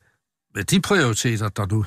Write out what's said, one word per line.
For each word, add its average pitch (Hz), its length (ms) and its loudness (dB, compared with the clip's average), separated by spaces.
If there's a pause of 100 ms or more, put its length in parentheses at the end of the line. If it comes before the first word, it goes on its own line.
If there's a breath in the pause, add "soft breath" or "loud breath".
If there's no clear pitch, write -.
(540)
med 98 100 -4
de 190 160 2
prioriteter, 120 680 0
der 101 180 -4
nu 104 200 0